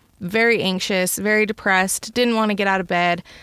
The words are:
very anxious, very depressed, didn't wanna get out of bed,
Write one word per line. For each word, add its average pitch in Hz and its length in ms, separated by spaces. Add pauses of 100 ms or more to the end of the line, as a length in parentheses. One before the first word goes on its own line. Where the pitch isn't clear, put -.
(200)
very 220 420
anxious, 185 560
very 214 280
depressed, 196 680
didn't 240 220
wanna 214 180
get 196 140
out 190 120
of 180 60
bed, 175 360 (200)